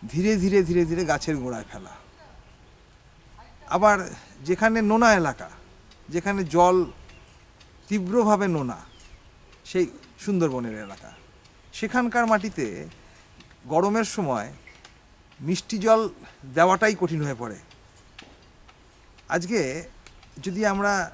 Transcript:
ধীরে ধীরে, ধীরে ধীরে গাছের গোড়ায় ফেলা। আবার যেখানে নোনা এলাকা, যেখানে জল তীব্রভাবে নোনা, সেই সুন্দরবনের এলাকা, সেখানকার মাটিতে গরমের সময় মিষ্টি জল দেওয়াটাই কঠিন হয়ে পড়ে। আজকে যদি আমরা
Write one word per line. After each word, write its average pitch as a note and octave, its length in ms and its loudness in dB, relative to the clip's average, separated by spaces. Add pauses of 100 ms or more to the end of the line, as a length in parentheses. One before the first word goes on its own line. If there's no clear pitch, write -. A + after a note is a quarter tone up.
(120)
ধীরে F#3+ 220 2 (100)
ধীরে, G3 240 4
ধীরে F3 220 2
ধীরে E3+ 220 -2
গাছের D3+ 320 -2
গোড়ায় A#2 280 -8
ফেলা। F#2+ 220 -16 (1800)
আবার G3+ 220 6 (500)
যেখানে G#3+ 320 2 (100)
নোনা A3+ 200 6 (120)
এলাকা, B2 280 -4 (640)
যেখানে F#3+ 280 -2 (140)
জল F3+ 220 6 (1080)
তীব্রভাবে G3+ 680 2
নোনা, B2 240 -6 (920)
সেই F3+ 160 0 (380)
সুন্দরবনের C3 520 -2 (100)
এলাকা, G2 260 -18 (680)
সেখানকার A#3+ 540 0
মাটিতে G3 340 -2 (1080)
গরমের G3+ 420 2
সময় B2 320 -2 (920)
মিষ্টি E3+ 460 -4
জল A3 160 6 (540)
দেওয়াটাই F#3+ 460 4
কঠিন E3 240 -2
হয়ে C3+ 160 -6
পড়ে। A2 160 -8 (1800)
আজকে F3+ 240 0 (840)
যদি F#3+ 160 -4 (120)
আমরা G3+ 200 2 (200)